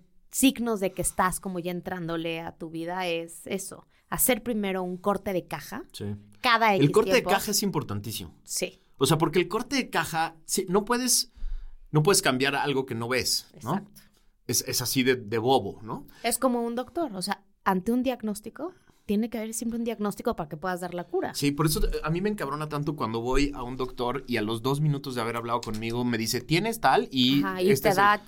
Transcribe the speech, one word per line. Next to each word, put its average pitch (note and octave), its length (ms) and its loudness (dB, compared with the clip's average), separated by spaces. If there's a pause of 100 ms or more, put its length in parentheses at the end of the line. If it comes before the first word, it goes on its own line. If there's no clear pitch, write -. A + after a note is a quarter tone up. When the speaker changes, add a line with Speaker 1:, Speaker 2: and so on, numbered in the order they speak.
(320)
Speaker 1:
signos A#3 480 2
de F#3 120 0
que - 100 -8
estás F3+ 380 0
como F#3 200 -6
ya F3 120 -6
entrándole E3 680 -6
a E3 160 -12
tu E3 120 -12
vida E3+ 380 -6
es E3 380 -4
eso, - 420 -8 (220)
hacer A3+ 340 0
primero G3 400 -2
un F3+ 140 -6
corte G3 360 -2
de F3 140 -2
caja. F#3+ 360 -8 (100)
Speaker 2:
Sí. G#2+ 120 -10 (360)
Speaker 1:
Cada A3+ 340 4
Speaker 2:
El C#3+ 80 6
Speaker 1:
X D3 100 6
Speaker 2:
corte C#4 180 4
de - 60 6
Speaker 1:
tiempo. F3+ 140 2
Speaker 2:
caja G3 200 2
es - 120 2
importantísimo. G#2+ 800 -4
Speaker 1:
Sí. - 380 -6 (160)
Speaker 2:
O C3+ 80 4
sea, D3+ 120 6
porque D#3+ 220 4
el E3+ 80 2
corte A#3+ 300 -4
de B3 120 -2
caja, D#3+ 460 -2 (100)
sí, G3 220 -2
no F#3+ 180 2
puedes, A#3+ 460 0 (600)
no D3+ 120 4
puedes F#3+ 180 4
cambiar C#3 340 2
algo C3+ 300 0
que A#2 100 -6
no A#2 120 -4
ves, B2 400 0 (160)
¿no? B2+ 120 -2
Speaker 1:
Exacto. - 260 -10 (460)
Speaker 2:
Es, - 200 0
es B2 140 -2
así B2+ 220 2
de, C3 120 6
de A2 220 -4
bobo, A2+ 460 2
¿no? A2+ 240 -10 (160)
Speaker 1:
Es A#3+ 140 0
como A#3+ 240 2
un A#3 140 -4
doctor, B3+ 400 -6
o F#3 60 -6
sea, G3 220 -6 (200)
ante F#3+ 280 2
un B3 120 2
diagnóstico, A#3 680 -6 (320)
tiene G#3+ 240 0
que A3+ 100 -8
haber A3 140 -8
siempre A#3 240 -4
un A#3 60 -4
diagnóstico G#3+ 520 -2
para D#3+ 140 -6
que D#3+ 80 -10
puedas F3+ 240 -4
dar F3+ 120 -8
la F3 120 -6
cura. F4 280 -4
Speaker 2:
Sí, C#3+ 180 0
por D3+ 140 0
eso, D#3+ 200 2
eh, - 180 -2
a D3+ 60 -2
mí E3+ 120 0
me G#3 80 0
encabrona D3+ 400 -4
tanto D3+ 260 -2
cuando A#2 260 -2
voy C3+ 340 2
a B2 80 -8
un B2 120 -8
doctor B2+ 520 -4
y A#2+ 100 0
a A2 40 0
los A2+ 200 -2
dos C#3 200 2
minutos C#3+ 340 0
de A#2+ 60 -2
haber A2+ 140 -2
hablado A#2 260 -2
conmigo A#2 440 -4
me A#2+ 120 2
dice, A#2 240 -2
"Tienes G#3+ 380 0
tal", C#3+ 320 4
y C3 320 4
Speaker 1:
Ajá, F#3 180 -2
y F#3 100 6
Speaker 2:
este - 120 4
Speaker 1:
te A3 60 6
Speaker 2:
es F#3 80 4
el - 60 -
Speaker 1:
da G#3 240 6